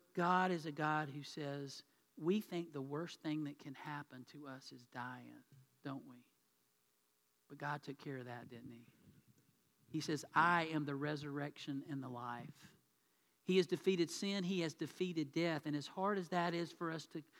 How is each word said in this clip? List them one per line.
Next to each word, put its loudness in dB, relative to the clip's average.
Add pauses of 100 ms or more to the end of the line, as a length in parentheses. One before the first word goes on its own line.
(140)
God 6
is 0
a -2
God 2
who -8
says, -6 (360)
we 4
think -4
the -4
worst -6
thing 0
that -8
can -10
happen -8
to -12
us -12
is -16
dying, -8 (420)
don't -6
we? -18 (1300)
But -14
God -4
took -10
care -8
of -10
that, -10
didn't -12
he? -18 (1000)
He 0
says, 0
"I 8
am 0
the -2
resurrection -4
and -4
the -8
life." -8 (760)
He 6
has 8
defeated 4
sin. 0
He 2
has 0
defeated 0
death. 2
And 2
as -2
hard 2
as -2
that 4
is 0
for -4
us -6
to, -8 (160)